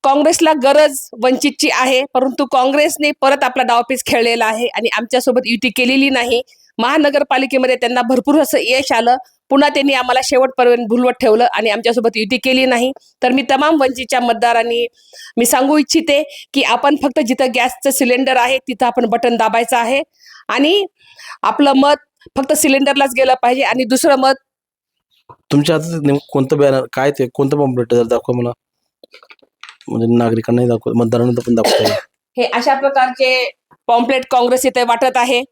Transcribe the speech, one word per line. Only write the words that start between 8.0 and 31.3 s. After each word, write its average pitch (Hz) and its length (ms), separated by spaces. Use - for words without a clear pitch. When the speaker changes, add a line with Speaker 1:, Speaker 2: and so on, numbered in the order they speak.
Speaker 1:
भरपूर 262 400
असं 277 200
यश 254 300
आलं, 240 260
पुन्हा 277 200
त्यांनी 285 240
आम्हाला 254 300
शेवटपर्यंत 247 680
भुलवत 247 220
ठेवलं 233 340
आणि 220 240
आमच्यासोबत 226 460
युती 220 220
केली 262 280
नाही. 254 260
तर 254 80
मी 262 200
तमाम 294 300
वंचितच्या 262 380
मतदारांनी 233 680
मी 233 80
सांगू 277 320
इच्छिते 294 460
की 277 100
आपण 277 400
फक्त 285 160
जिथं 262 360
गॅसचं 247 340
सिलेंडर 262 480
आहे 247 200
तिथं 254 280
आपण 240 200
बटन 233 300
दाबायचं 226 420
आहे 247 260
आणि 311 380
आपलं 277 320
मत 285 640
फक्त 269 160
सिलेंडरलाच 277 640
गेलं 262 240
पाहिजे 254 200
आणि 247 220
दुसरं 262 320
मत 269 180
Speaker 2:
तुमच्या 147 440
हातात 165 280
नेमकं 143 280
कोणतं 139 260
बॅनर, 135 360
काय 135 180
ते, 127 220
कोणतं 143 240
पॉम्पलेट 123 360
आहे? 120 100
जरा 113 60
दाखवा 120 280
मला, 120 120
म्हणजे 117 300
नागरिकांनाही 117 500
दाखव, 113 260
मतदारांना 120 540